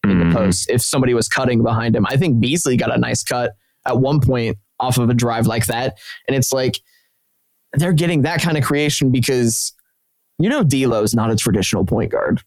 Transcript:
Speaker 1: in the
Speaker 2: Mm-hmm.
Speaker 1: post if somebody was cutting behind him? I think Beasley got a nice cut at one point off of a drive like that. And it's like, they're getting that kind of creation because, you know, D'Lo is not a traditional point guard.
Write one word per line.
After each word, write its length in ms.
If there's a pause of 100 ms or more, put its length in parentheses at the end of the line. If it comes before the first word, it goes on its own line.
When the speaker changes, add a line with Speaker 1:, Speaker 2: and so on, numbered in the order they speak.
Speaker 1:
in 140
the 60
Speaker 2:
Mm-hmm. 120
Speaker 1:
post 320
if 120
somebody 320
was 140
cutting 360
behind 320
him? 120
I 80
think 240
Beasley 380
got 180
a 20
nice 260
cut 320 (300)
at 140
one 220
point 360 (220)
off 180
of 120
a 40
drive 340
like 180
that. 320 (300)
And 100
it's 160
like, 260 (920)
they're 180
getting 300
that 200
kind 160
of 60
creation 480
because, 640 (680)
you 80
know, 160
D'Lo 400
is 100
not 180
a 40
traditional 500
point 260
guard. 360